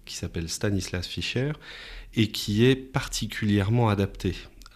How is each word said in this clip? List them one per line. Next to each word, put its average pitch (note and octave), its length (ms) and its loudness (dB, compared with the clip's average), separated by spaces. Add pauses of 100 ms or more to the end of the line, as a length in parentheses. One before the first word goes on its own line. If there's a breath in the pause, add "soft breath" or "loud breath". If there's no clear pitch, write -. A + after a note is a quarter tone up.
qui - 100 -12
s'appelle E2 320 -6
Stanislas F#2 600 -4
Fischer, B2+ 460 -4 (600 loud breath)
et A2 120 4
qui G#2+ 380 2
est C3 100 8
particulièrement A2 1120 2
adapté G2 460 0 (400)